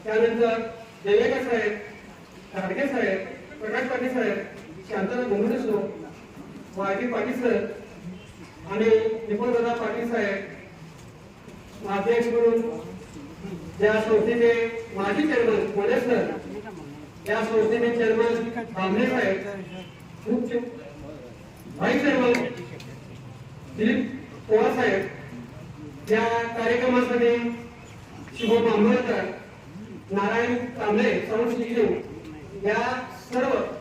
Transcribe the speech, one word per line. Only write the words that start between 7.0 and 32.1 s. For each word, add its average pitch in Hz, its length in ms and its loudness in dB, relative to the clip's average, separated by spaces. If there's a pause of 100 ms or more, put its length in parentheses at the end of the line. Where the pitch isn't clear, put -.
पाटील 240 360 -2
सर 208 220 2 (1040)
आणि 214 140 0 (440)
निपुणदादा 233 460 2
पाटील 233 380 -4
साहेब, 202 240 0 (1500)
अध्यक्ष 233 380 2
म्हणून 233 360 4 (1200)
या 214 160 6
संस्थेचे 233 840 4 (140)
माजी 202 260 0
चेअरमन 220 480 4
कोल्हे 233 300 2
सर, 240 300 2 (1000)
या 214 160 2
संस्थेचे 226 520 4
चेअरमन 233 540 2 (220)
भांबरे 190 340 2
साहेब, 208 320 2 (960)
मुख्य 240 260 0 (1160)
व्हाईस - 260 2
चेअरमन 254 300 4 (1400)
दिलीप 233 340 2 (380)
पवार 214 240 6
साहेब, 196 340 2 (1040)
या 233 320 4
कार्यक्रमासाठी 240 1080 2 (880)
शुभम 226 340 4
आंबेडकर, - 520 4 (840)
नारायण 220 440 2
कांबळे, 214 680 2
सौरभ 240 300 0
शिंदे 233 540 2 (640)